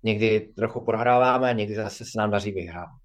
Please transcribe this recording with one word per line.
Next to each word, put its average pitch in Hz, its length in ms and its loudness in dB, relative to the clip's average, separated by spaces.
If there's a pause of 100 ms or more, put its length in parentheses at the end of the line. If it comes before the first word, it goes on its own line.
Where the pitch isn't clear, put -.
někdy 110 380 2 (160)
trochu 117 280 -4
prohráváme, 120 680 4
někdy 107 200 -2
zase 107 300 -8
se - 140 -6
nám 107 120 2
daří 101 220 -2
vyhrát. 87 360 -8 (160)